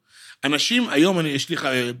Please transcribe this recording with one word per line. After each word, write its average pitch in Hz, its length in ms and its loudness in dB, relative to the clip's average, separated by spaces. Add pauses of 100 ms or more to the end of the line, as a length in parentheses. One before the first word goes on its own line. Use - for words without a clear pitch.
(440)
אנשים, 151 460 0
היום 175 300 4
אני, 156 100 -2
יש 139 200 -4
לי 165 80 -4
ח-, 151 80 -6
אה, 127 360 0